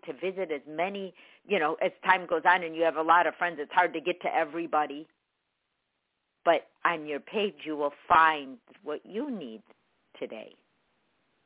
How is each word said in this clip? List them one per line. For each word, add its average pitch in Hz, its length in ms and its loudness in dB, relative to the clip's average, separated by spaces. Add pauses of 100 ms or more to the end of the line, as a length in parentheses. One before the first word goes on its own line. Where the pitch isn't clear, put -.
to 156 80 -10
visit 180 380 -6
as 139 160 -4
many, 185 460 -6 (340)
you 190 120 0
know, 151 240 0
as 185 80 0 (140)
time 185 200 6
goes 160 200 -2
on 180 180 6
and 160 120 -8
you 165 80 0
have 160 120 2
a 160 60 -2
lot 165 260 6
of 147 80 -2
friends, 175 240 -6
it's 147 120 -10
hard 175 220 2
to 160 80 -6
get 175 200 -4
to - 120 -4
everybody. 156 760 -2 (1400)
But 160 220 2 (180)
on 160 200 -2
your 143 140 -6
page, 202 360 -4 (100)
you 156 100 -6
will 143 180 -2 (140)
find 156 500 4 (260)
what 147 220 -8
you 247 240 -8
need 127 320 -10 (580)
today 113 340 -12 (920)